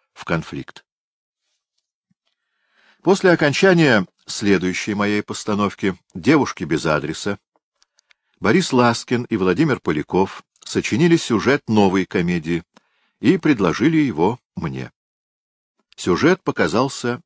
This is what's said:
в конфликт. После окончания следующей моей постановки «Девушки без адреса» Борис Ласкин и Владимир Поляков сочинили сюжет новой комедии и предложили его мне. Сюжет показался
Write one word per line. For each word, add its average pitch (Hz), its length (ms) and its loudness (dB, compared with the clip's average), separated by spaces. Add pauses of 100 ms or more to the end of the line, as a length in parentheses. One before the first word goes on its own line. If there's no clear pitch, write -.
(140)
в - 120 -20
конфликт. - 580 -8 (2250)
После 190 280 2
окончания 156 760 4 (180)
следующей 95 680 -2
моей 104 280 -2
постановки 101 720 -4 (200)
«Девушки 123 480 0
без 78 220 -4
адреса» 80 520 -4 (1000)
Борис 139 340 2
Ласкин 123 520 0
и 110 120 -2
Владимир 95 420 0
Поляков 87 640 -4 (200)
сочинили 156 520 0
сюжет 120 520 0
новой 98 380 2
комедии 85 580 -2 (560)
и 156 180 2
предложили 120 600 0
его 110 420 0 (160)
мне. 65 360 -10 (1040)
Сюжет 110 460 0
показался 120 840 -2